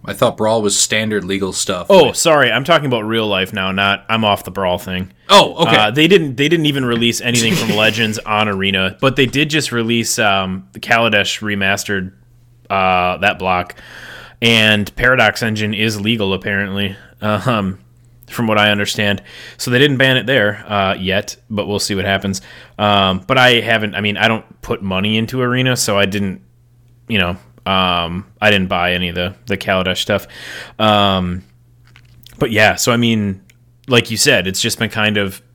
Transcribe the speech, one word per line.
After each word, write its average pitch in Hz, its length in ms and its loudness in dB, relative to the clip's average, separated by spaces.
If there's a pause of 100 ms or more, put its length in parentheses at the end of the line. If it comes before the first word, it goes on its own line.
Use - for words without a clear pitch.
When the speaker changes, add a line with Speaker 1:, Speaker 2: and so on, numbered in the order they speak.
Speaker 1:
I - 80 -10
thought 117 240 0
Brawl 110 240 0
was 101 180 0
standard 107 440 -2
legal 95 300 -4
stuff. 90 360 -6
Speaker 2:
Oh, 165 240 6
sorry, 143 380 2
I'm 120 120 0
talking 147 220 2
about 120 160 0
real 110 260 -2
life 95 240 -2
now, 95 200 -2
not, 98 380 0
I'm 113 140 0
off 101 200 2
the - 80 -10
Brawl 92 260 -2
thing. 92 340 -8 (160)
Speaker 1:
Oh, 190 280 4 (120)
okay. 113 80 2
Speaker 2:
Uh, 107 160 2
they 156 160 2
didn't, 165 280 4
they 143 140 0
didn't 165 180 2
even 139 180 -2
release 117 340 0
anything 120 360 0
from 120 140 -2
Speaker 1:
<laughs> 104 60 0
Speaker 2:
Legends 107 440 0
on 107 280 0
Arena, 95 540 -2
but 135 140 2
they 135 100 4
did 139 240 -2
just 147 220 -2
release, 117 480 -2
um, 95 540 0
the 110 60 -14
Kaladesh 113 600 0
remastered, 98 720 -2 (560)
uh, 92 480 2
that 98 220 0
block, 90 360 -2 (640)
and 110 540 4
Paradox 123 460 2
Engine 107 320 -4
is 107 260 -2
legal, 104 360 0
apparently, 98 600 -4 (260)
um, 104 580 -2 (500)
from 120 160 -4
what 107 140 2
I 104 100 6
understand. 101 540 -2 (340)
So - 140 -6
they 123 80 2
didn't 139 180 2
ban 131 200 2
it 107 100 -4
there, 107 440 0
uh, 98 220 0
yet, 95 420 -2 (140)
but 104 180 -4
we'll 101 120 -2
see 101 160 -4
what 92 100 -4
happens. 98 360 -2 (360)
Um, 98 500 2
but 131 120 2
I 123 220 6
haven't, 107 340 -2
I 101 60 -4
mean, 104 160 -2
I 107 100 2
don't - 340 -4
put - 220 -6
money 98 340 -2
into 113 240 -4
Arena, 127 340 0
so 104 220 0
I 101 80 4
didn't, 98 360 -4 (680)
you 113 100 -2
know, 90 140 0 (340)
um, 90 720 0
I 107 120 4
didn't 95 160 2
buy 90 260 0
any 90 160 -2
of 85 60 -8
the, 90 200 -4 (120)
the 98 100 -4
Kaladesh 92 400 -2
stuff. - 300 -2 (500)
Um, 98 680 0 (960)
but 127 140 -4
yeah, 104 240 4
so - 160 -2
I 117 60 2
mean, 107 440 0 (460)
like 120 240 2
you 113 60 -6
said, 113 300 2
it's 92 140 -6
just 113 180 -2
been 113 100 -2
kind 107 280 0
of 98 240 -4 (140)